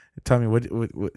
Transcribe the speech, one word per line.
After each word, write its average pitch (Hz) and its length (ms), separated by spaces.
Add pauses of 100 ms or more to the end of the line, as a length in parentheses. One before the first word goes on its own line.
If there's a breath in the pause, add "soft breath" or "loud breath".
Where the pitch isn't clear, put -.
(220 loud breath)
Tommy, 120 240
what, 117 240
what, 113 240
what, - 220